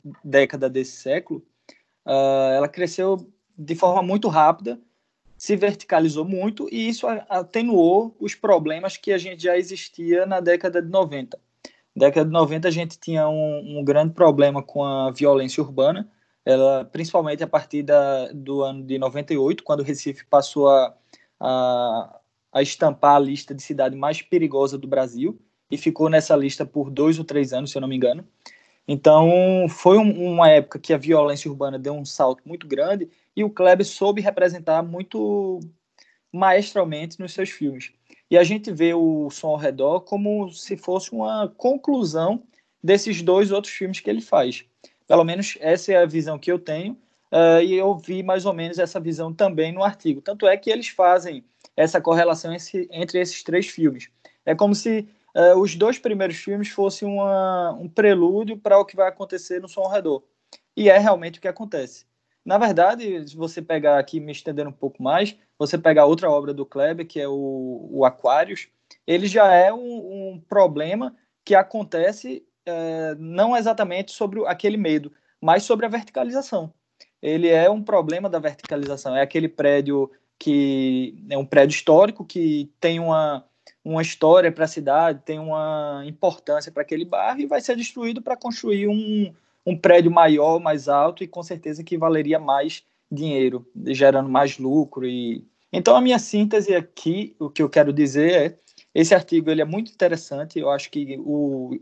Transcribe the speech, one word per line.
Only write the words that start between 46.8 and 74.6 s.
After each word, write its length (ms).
eh, 360
e 100
eu 200
vi 280
mais 220
ou 80
menos 260
essa 200
visão 340
também 400
no 100
artigo. 380
Tanto 260
é 80
que 140
eles 180
fazem 560
essa 240
correlação 540
esse, 380
entre 280
esses 240
três 240
filmes. 420
É 100
como 180
se, 340
eh, 200
os 200
dois 240
primeiros 380
filmes 320
fossem 380
uma, 640
um 160
prelúdio 680
para 220
o 60
que 100
vai 140
acontecer 520
no 60
Som 140
ao 100
Redor. 320
E 140
é 80
realmente 420
o 20
que 80
acontece. 560
Na 140
verdade, 720
se 80
você 240
pegar 380
aqui, 200
me 120
estendendo 400
um 20
pouco 300
mais, 340
você 180
pegar 280
outra 220
obra 240
do 140
Kleber, 400
que 160
é 60
o, 640
o 120
Aquários, 640
ele 220
já 260
é 180
um, 60
um 720
problema 640
que 80
acontece, 920
é, 540
não 360
exatamente 560
sobre 280
o, 80
aquele 280